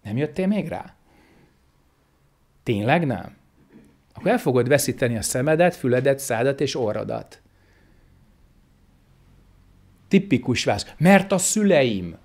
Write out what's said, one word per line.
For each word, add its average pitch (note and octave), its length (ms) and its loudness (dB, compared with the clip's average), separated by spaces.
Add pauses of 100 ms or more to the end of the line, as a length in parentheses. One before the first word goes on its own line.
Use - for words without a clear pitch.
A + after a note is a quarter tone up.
Nem G#2 140 -8
jöttél D3+ 300 -4
még F#3+ 220 -2
rá? - 260 -12 (1700)
Tényleg B2+ 440 0
nem? G2+ 300 -8 (760)
Akkor - 160 -2
el A#3+ 80 2
fogod B2 300 0
veszíteni B2+ 480 0
a G2+ 60 -6
szemedet, D#3 520 0
füledet, C3+ 440 0
szádat C3+ 420 -2
és C#3+ 160 -4
orrodat. G#2+ 680 -6 (2750)
Tipikus - 560 0
válasz. G#2+ 320 -2
Mert F#3+ 360 4
a F#3+ 60 0
szüleim. C3 880 2